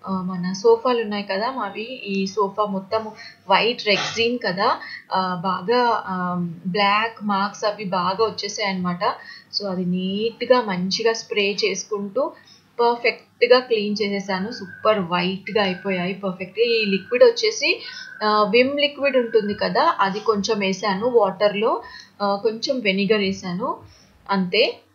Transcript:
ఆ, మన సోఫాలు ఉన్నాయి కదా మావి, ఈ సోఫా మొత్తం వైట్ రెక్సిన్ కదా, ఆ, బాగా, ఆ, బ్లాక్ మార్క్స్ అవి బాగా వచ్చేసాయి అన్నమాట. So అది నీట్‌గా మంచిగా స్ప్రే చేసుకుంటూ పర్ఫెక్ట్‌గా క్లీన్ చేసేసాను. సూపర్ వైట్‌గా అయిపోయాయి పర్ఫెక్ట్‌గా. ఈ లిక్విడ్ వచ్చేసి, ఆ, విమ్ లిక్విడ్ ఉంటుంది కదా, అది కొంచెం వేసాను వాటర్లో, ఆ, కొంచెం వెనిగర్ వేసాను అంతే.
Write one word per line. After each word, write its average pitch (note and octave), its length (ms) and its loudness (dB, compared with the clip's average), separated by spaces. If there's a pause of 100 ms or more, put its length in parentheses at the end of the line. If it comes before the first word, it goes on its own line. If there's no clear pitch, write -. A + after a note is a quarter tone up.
ఆ, F#3+ 40 -4
మన F#3 420 -4
సోఫాలు A#3 480 4
ఉన్నాయి G#3 220 -4
కదా G3+ 280 -2
మావి, G#3 320 -6
ఈ G3+ 420 -4
సోఫా G3+ 400 0
మొత్తం G3+ 420 -4 (420)
వైట్ G#3 380 2
రెక్సిన్ A#3 580 0
కదా, G3+ 340 0 (340)
ఆ, F3+ 300 0
బాగా, A3 640 2
ఆ, F3+ 280 -2 (320)
బ్లాక్ G#3 560 0
మార్క్స్ G3+ 420 -2
అవి G#3 180 -2
బాగా F#3 420 0
వచ్చేసాయి G3+ 440 -4
అన్నమాట. F3+ 340 -2 (560)
So G3 80 -6
అది F#3 180 -2
నీట్‌గా G#3+ 760 0
మంచిగా G3 520 0
స్ప్రే G#3 400 -2
చేసుకుంటూ G3+ 800 -2 (480)
పర్ఫెక్ట్‌గా A#3+ 800 2
క్లీన్ G#3 420 0
చేసేసాను. G3 500 -4
సూపర్ G#3+ 480 0
వైట్‌గా F#3 640 0
అయిపోయాయి F#3 500 -2
పర్ఫెక్ట్‌గా. F#3+ 520 -2
ఈ A3+ 200 2
లిక్విడ్ G3+ 380 4
వచ్చేసి, A#3 580 4 (420)
ఆ, G#3+ 200 4
విమ్ B3+ 360 4
లిక్విడ్ C#4 380 0
ఉంటుంది A3 360 2
కదా, G3 460 0
అది G3 200 0
కొంచెం G#3 400 0
వేసాను G3 480 0
వాటర్లో, G#3 760 2 (380)
ఆ, G3+ 140 0
కొంచెం A3+ 440 -2
వెనిగర్ G3+ 400 2
వేసాను G3 580 -4 (520)
అంతే. G3 500 0 (160)